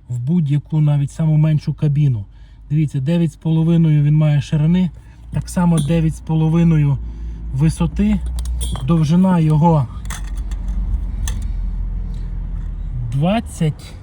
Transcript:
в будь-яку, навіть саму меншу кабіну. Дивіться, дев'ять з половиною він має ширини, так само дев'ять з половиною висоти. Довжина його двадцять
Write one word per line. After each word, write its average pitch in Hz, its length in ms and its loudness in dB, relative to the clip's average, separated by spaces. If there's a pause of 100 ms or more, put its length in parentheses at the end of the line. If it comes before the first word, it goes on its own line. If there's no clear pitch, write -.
в 123 100 -6
будь-яку, 151 600 0
навіть 147 300 2
саму 156 260 2
меншу 151 360 2
кабіну. 139 520 0 (440)
Дивіться, 147 300 0
дев'ять 165 320 0
з - 40 -20
половиною 160 680 2
він 147 120 4
має 151 260 4
ширини, 165 480 2 (420)
так - 180 -4
само 170 300 2
дев'ять 156 360 0
з - 40 -12
половиною 160 760 2 (560)
висоти. 170 680 0 (640)
Довжина 170 560 4
його 156 480 4 (3250)
двадцять 160 920 -2